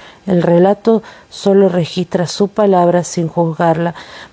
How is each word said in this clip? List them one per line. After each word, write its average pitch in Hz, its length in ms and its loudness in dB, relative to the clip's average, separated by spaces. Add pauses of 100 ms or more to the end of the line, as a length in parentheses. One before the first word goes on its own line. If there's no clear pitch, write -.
(260)
El 180 160 0
relato 196 600 2 (260)
solo 196 400 2
registra 175 580 -4
su 202 220 -2
palabra 180 560 2
sin 165 240 -6
juzgarla, 165 680 -2 (380)